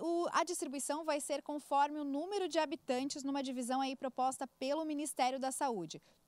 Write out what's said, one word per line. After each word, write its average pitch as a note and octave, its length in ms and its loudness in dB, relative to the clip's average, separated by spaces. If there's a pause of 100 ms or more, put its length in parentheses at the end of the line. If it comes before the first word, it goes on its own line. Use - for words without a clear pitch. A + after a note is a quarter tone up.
o, E4+ 320 2
a D#4 100 4
distribuição D4+ 640 -2
vai D4+ 160 2
ser C#4+ 220 -2
conforme D4 580 0
o D4 40 -2
número F4 440 0
de E4+ 100 2
habitantes, C#4 640 0
numa C#4 200 0
divisão B3+ 400 0
aí C4+ 120 0
proposta C4 520 0 (120)
pelo D4 280 0
Ministério C#4+ 520 0
da C4 140 0
Saúde. G3 480 -2 (260)